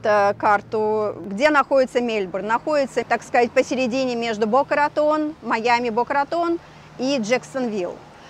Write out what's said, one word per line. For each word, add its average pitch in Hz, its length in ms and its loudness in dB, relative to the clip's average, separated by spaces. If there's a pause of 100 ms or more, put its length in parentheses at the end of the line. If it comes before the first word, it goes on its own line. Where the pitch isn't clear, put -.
э, 208 340 4
карту, 214 760 0 (120)
где 208 240 0
находится 269 500 2
Мельбурн. 202 460 -4
Находится, 247 580 -2
так 240 180 -2
сказать, 240 280 2
посередине 254 680 0
между 226 300 -2
Бока-Ратон, 302 960 0
Майами 233 480 0
Бока-Ратон 285 680 0 (380)
и 269 220 0
Джексонвилл, 226 760 -4 (360)